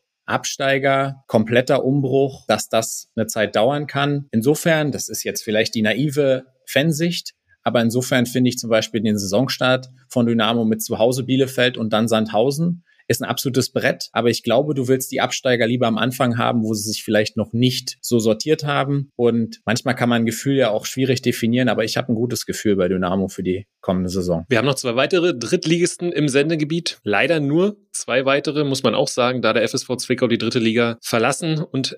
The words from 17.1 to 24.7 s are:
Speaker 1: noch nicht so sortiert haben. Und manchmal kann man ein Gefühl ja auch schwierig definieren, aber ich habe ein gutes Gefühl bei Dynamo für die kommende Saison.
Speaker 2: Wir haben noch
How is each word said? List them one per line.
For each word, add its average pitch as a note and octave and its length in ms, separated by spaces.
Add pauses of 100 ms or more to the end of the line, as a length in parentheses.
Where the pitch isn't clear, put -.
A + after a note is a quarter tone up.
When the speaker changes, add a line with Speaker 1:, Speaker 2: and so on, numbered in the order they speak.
Speaker 1:
noch G#2+ 160
nicht B2 480
so - 180
sortiert A2+ 460
haben. C#3+ 500
Und A#2 500
manchmal A#2+ 300
kann A#2+ 140
man A#2 140
ein A2+ 40
Gefühl C3+ 300
ja B2 140
auch G#2+ 160
schwierig B2+ 360
definieren, A#2+ 460
aber G#2+ 160
ich - 120
habe C3 160
ein A2 40
gutes A#2 300
Gefühl G#2 280
bei F#2 140
Dynamo F#2 400
für - 160
die F#2 240 (120)
kommende F#2 300
Saison. F2 380
Speaker 2:
Wir A#2+ 100
haben A2+ 80
noch C#3 80